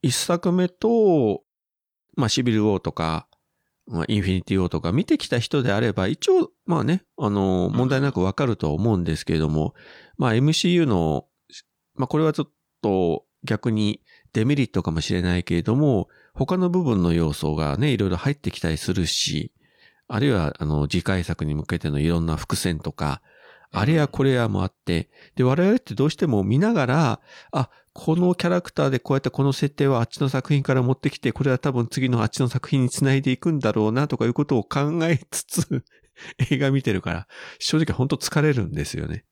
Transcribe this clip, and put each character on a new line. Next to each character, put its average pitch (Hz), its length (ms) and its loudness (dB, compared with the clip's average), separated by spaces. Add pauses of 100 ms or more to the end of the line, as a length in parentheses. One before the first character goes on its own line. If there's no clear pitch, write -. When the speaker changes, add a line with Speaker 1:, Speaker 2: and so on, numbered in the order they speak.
Speaker 1:
一 131 140 0
作 175 360 -2
目 180 180 2
と、 190 720 2 (720)
ま 131 100 0
あ、 107 40 2
シ 127 140 0
ビ 120 100 2
ル 107 80 4
ウ 104 60 4
ォ 101 100 4
ー - 20 0
と - 120 -4
か、 80 360 -4 (600)
ま 131 160 -4
あ、 - 40 -2
イ 110 100 0
ン 101 40 2
フ 92 80 -2
ィ 92 60 2
ニ 90 80 -2
テ - 100 -4
ィ 95 60 2
ウ 90 40 2
ォ - 40 0
ー - 20 -2
と 80 100 -4
か 85 120 -4
見 151 140 0
て 311 120 0
き - 100 -8
た 120 120 -2
人 139 240 -2
で 107 100 0
あ 101 60 0
れ 117 120 0
ば、 95 160 -2
一 - 220 -4
応、 370 220 2 (140)
ま 165 140 0
あ 113 40 -2
ね、 165 200 0 (140)
あ 123 120 -2
の、 95 380 2
Speaker 2:
う - 20 -2
ん。 101 40 -4
Speaker 1:
問 123 160 0
題 135 100 0
な 139 120 0
く 90 100 -2
わ 95 120 0
か 143 120 -2
る 113 100 -2
と - 120 -4
は 73 60 0
思 107 200 0
う 98 40 0
ん 87 60 -2
で 82 120 -2
す - 100 -10
け 87 80 -2
れ 80 60 2
ど 78 100 0
も、 78 240 0 (440)
ま 131 120 0
あ、 110 60 2
エ 120 60 4
ム 151 120 2
シ 175 160 0
ー - 20 2
ユ 175 120 4
ー - 20 2
の、 82 400 0 (720)
ま 127 100 -2
あ、 - 20 -12
こ 160 120 -2
れ 160 40 2
は 156 80 2
ち 151 100 -2
ょ 139 40 0
っ - 60 -20 (300)
と 92 440 2 (180)
逆 117 280 -2
に 107 300 0 (320)
デ 110 120 2
メ 143 100 2
リ 139 120 0
ッ - 40 -12
ト 92 120 -2
か - 80 -2
も 80 100 -2
し - 120 -4
れ 90 80 0
な 90 160 2
い 87 60 -2
け - 120 -2
れ 85 60 2
ど 110 140 0
も、 135 320 2 (260)
他 139 240 -2
の 180 120 2
部 180 140 0
分 110 200 2
の 85 100 4
要 82 200 2
素 76 220 -2
が 76 220 -2
ね、 139 140 0
い 117 60 0
ろ 101 100 2
い - 40 0
ろ 87 60 -2
入 139 160 -2
っ - 20 -2
て - 160 -8
き - 80 -14
た 85 100 -2
り 78 80 -2
す - 160 -4
る 87 140 0
し、 - 440 -4 (560)
あ 117 120 -4
る 143 80 2
い 139 40 2
は、 85 260 0
あ - 80 -6
の、 73 220 0
次 85 160 -2
回 92 200 -2
作 82 220 -6
に 76 80 -2
向 76 120 -4
け 85 140 -4
て 78 100 -4
の 71 100 -2
い 76 80 2
ろ 85 120 2
ん 82 60 -2
な 80 120 -2
伏 - 180 -4
線 82 240 -4
と 76 120 -10
か、 73 300 -6 (520)
Speaker 2:
う - 40 -4
ん。 - 40 -2
Speaker 1:
あ 107 40 2
れ 151 80 2
や 151 140 2
こ - 160 -2
れ 135 80 4
や 120 160 0
も 98 160 0
あ 95 40 -2
っ - 60 -8
て、 - 360 -4 (260)
で、 - 80 2
我 135 180 2
々 202 160 4
っ - 20 0
て - 160 -10
ど 131 100 2
う 151 40 4
し - 60 -6
て 180 120 0
も 107 160 2
見 107 160 2
な 214 140 2
が 147 120 2
ら、 127 360 2 (300)
あ、 131 180 -2 (240)
こ - 220 -2
の 180 200 4
キ 175 120 -2
ャ - 20 2
ラ 180 120 2
ク - 120 -16
タ 147 140 0
ー - 20 2
で 135 100 0
こ - 140 -2
う - 20 2
や 135 40 2
っ - 20 -6
て 127 80 -2
こ 135 140 -2
の 139 80 4
設 143 220 -2
定 139 140 0
は 135 120 2
あ 117 40 2
っ - 40 -4
ち - 120 -16
の 139 100 0
作 135 240 -2
品 139 100 2
か 139 100 0
ら 131 80 4
持 123 120 2
っ - 60 -4
て 143 100 -2
き - 100 -12
て、 120 120 -2
こ - 120 -4
れ 135 80 2
は 127 80 2
多 143 120 -2
分 120 160 0
次 131 220 -2
の 117 120 2
あ 110 40 0
っ 107 40 0
ち - 100 -10
の 131 80 2
作 - 220 -4
品 135 140 2
に 123 60 2
繋 135 260 2
い 135 60 2
で 131 100 0
い 127 60 -2
く 170 140 -2
ん 151 80 0
だ 117 120 0
ろ 107 120 2
う 107 80 2
な 135 160 0
と 123 100 -4
か 107 80 0
い 117 40 2
う 123 40 -2
こ 147 120 0
と 135 120 0
を 104 60 0
考 147 420 -2
え 165 140 2 (100)
つ - 140 -8
つ、 - 400 -4 (280)
<laughs> - 400 -6
映 139 60 0
画 135 140 2
見 135 120 0
て 107 100 0
る 95 80 0
か 85 120 -4
ら、 85 140 -6 (320)
正 - 200 0
直 160 160 0
ほ 131 100 0
ん - 20 -4
と 139 100 -2
疲 - 240 -2
れ 151 120 4
る 120 100 0
ん 82 80 -4
で 73 140 -4
す - 120 -8
よ 76 100 -6
ね。 82 240 -8